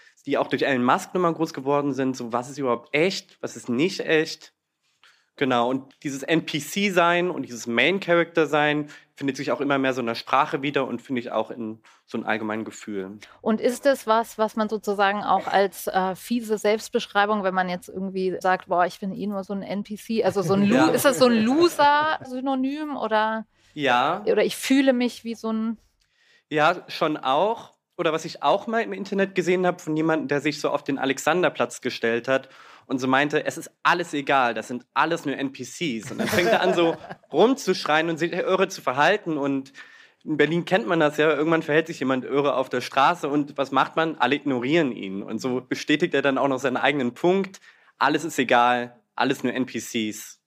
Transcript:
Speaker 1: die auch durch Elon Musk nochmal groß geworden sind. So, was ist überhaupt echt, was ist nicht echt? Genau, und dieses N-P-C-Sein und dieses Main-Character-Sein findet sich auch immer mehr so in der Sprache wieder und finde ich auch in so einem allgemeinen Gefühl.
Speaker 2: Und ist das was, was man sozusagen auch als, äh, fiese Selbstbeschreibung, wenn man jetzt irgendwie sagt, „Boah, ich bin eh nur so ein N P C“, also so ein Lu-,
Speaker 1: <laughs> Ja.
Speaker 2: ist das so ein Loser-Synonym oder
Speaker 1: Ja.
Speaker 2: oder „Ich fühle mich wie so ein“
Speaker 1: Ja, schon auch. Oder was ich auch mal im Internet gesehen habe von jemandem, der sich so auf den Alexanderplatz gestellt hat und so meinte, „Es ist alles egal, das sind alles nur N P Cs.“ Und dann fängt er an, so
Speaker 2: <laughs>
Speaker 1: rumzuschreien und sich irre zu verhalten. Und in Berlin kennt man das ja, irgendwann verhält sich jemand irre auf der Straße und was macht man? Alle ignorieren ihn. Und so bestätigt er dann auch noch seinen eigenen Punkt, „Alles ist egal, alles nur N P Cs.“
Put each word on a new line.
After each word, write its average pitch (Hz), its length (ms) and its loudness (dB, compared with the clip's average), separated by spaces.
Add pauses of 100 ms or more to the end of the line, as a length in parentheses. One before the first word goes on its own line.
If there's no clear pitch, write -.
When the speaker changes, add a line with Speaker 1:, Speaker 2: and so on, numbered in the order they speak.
(260)
Speaker 1:
die 139 120 0
auch 135 100 0
durch 147 160 -2
Elon 123 200 0
Musk 143 300 0
nochmal 175 200 0
groß 160 200 -4
geworden 143 400 -2
sind. 131 240 -2
So, 117 160 -8
was 123 160 -4
ist 135 80 -14
überhaupt 123 360 -2
echt, 175 480 -2
was - 140 -10
ist - 140 -14
nicht 156 320 0
echt? - 520 -2 (840)
Genau, 123 320 2
und 135 140 -2 (200)
dieses 135 200 -6
N-P-C-Sein 175 1040 0
und 135 140 -6
dieses 117 240 -10
Main-Character-Sein 151 1200 2 (300)
findet 135 180 -2
sich 139 160 -4
auch 120 80 -2
immer 139 180 0
mehr 135 160 2
so 123 60 -4
in 120 80 -2
der 117 80 -2
Sprache 147 460 0
wieder 143 260 -2
und 117 140 -8
finde 127 180 -6
ich 117 120 -10
auch 110 200 -2
in 113 280 -10 (260)
so - 120 -8
einem 110 80 -6
allgemeinen 110 380 -4
Gefühl. 101 540 -10 (240)
Speaker 2:
Und 220 180 0
ist 247 260 -2
das 269 220 0
was, 220 300 0
was 214 180 -2
man 214 140 -2
sozusagen 202 560 0
auch 185 220 2
als, 190 400 0
äh, 185 280 0
fiese 220 420 -4
Selbstbeschreibung, 208 840 0
wenn 185 100 0
man 185 140 0
jetzt 175 220 -8
irgendwie 185 500 -4
sagt, 185 300 0
„Boah, 175 160 4
ich 180 160 -6
bin 190 120 -6
eh 180 140 -6
nur 196 160 -6
so 196 100 -8
ein 196 80 -6
N 196 220 -6
P 208 140 -12
C“, - 260 -2
also 269 180 2
so 175 120 2
ein 202 120 4
Lu-, 208 100 4
Speaker 1:
<laughs> - 0 -
Ja. 294 120 6
Speaker 2:
ist - 160 2
das 269 160 4
so 262 60 8
ein 233 180 4
Loser-Synonym 285 1500 0
oder 220 500 -2 (280)
Speaker 1:
Ja. 143 520 2
Speaker 2:
oder 202 200 6
„Ich 208 100 -2
fühle 269 380 4
mich 240 320 -2
wie 226 100 -6
so 220 160 -6
ein“ 220 260 -2 (720)
Speaker 1:
Ja, 156 380 2
schon 156 300 -2
auch. 180 560 -2 (240)
Oder 165 140 0
was 160 140 -2
ich - 180 -12
auch 151 240 2
mal 226 140 0
im 202 100 -4
Internet 196 440 -2
gesehen 180 300 2
habe 175 140 0
von 156 160 -4
jemandem, 156 320 0
der 143 140 0
sich 147 180 -2
so 147 100 0
auf 139 140 -2
den 139 140 -4
Alexanderplatz 139 840 0
gestellt 117 480 -2
hat 135 220 0 (380)
und 135 120 -2
so 127 80 -4
meinte, 143 380 2
„Es - 120 -6
ist 170 140 -14 (120)
alles 170 300 0
egal, 139 400 2
das 110 140 -6
sind 123 260 -10
alles 160 320 0
nur 139 120 -4
N 135 160 -6
P 131 100 -12
Cs.“ 120 480 -8
Und 110 60 -10
dann 214 100 -4
fängt 175 220 0
er - 120 4
an, 185 120 2
so 165 240 2 (160)
Speaker 2:
<laughs> - 180 -20
Speaker 1:
rumzuschreien 185 800 2
und 170 80 -4
sich 165 160 -4
irre 185 340 0
zu - 140 -12
verhalten. 156 560 0
Und 135 340 -4 (540)
in 151 100 -4
Berlin 151 300 2
kennt 214 220 0
man 175 120 2
das 147 160 4
ja, 151 180 4
irgendwann 160 280 2
verhält 160 260 0
sich 170 140 -12
jemand 131 240 -2
irre 139 300 0
auf 127 120 -2
der 123 140 -4
Straße 156 480 2
und 147 280 -2
was 135 140 -2
macht 139 240 0
man? 160 220 0
Alle 127 180 2
ignorieren 143 560 0
ihn. 98 320 -8
Und 101 160 -8
so 127 220 -2
bestätigt 151 520 -2
er 139 80 2
dann 135 160 2
auch 135 120 0
noch 131 100 -2
seinen 131 180 -2
eigenen 127 360 0
Punkt, 190 480 0 (360)
„Alles 147 280 0
ist 160 120 -6
egal, 120 600 2 (160)
alles 131 280 -2
nur 123 100 0
N 127 120 -2
P 160 140 -8
Cs.“ 110 680 -6